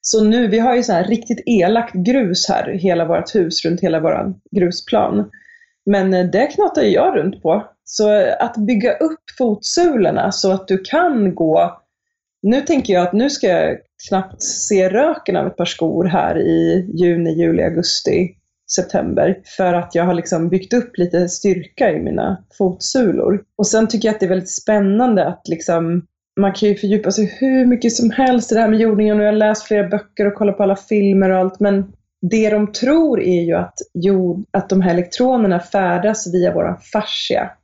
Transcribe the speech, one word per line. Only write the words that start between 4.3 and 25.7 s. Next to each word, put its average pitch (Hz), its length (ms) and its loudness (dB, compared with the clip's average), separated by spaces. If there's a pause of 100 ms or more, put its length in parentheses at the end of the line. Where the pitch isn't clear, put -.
grusplan. 175 800 -2 (560)
Men, 190 280 2
eh, 180 120 2
det 196 200 2
knatar 330 360 0
ju 220 80 2
jag 247 280 2
runt 180 240 -4
på. 185 220 0 (200)
Så, 208 300 0
eh, 208 260 2
att 233 180 -4
bygga 214 400 0
upp 320 260 -2 (140)
fotsulorna 233 920 0
så 190 200 -2
att 190 160 -4
du 190 100 0
kan 240 580 0
gå. 165 460 0 (600)
Nu 240 200 2
tänker 277 320 0
jag 180 100 4
att 180 100 -2
nu 240 160 2
ska 285 180 -2
jag 165 300 0 (320)
knappt 190 320 -4
se - 480 0
röken 240 460 0
av 147 120 -2
ett - 100 -10
par 175 80 -2
skor 165 400 -2
här 165 320 0
i 165 560 0
juni, 170 380 0
juli, 165 320 0
augusti, 170 680 -2 (460)
september. 185 680 -2 (160)
För 180 160 0
att 175 220 -4
jag 170 80 2
har 180 100 0
liksom 170 360 -2
byggt 190 240 -2
upp 240 240 -2
lite 175 320 0
styrka 185 600 -2
i 151 80 -2
mina - 440 -4 (140)
fotsulor. 196 840 0 (140)
Och 202 100 0
sen 220 200 2
tycker 220 200 -2
jag 214 60 0
att 214 60 -8
det 190 60 0
är 175 40 -2
väldigt 185 220 -2
spännande 208 760 2
att - 200 -10
liksom, 170 580 -2 (340)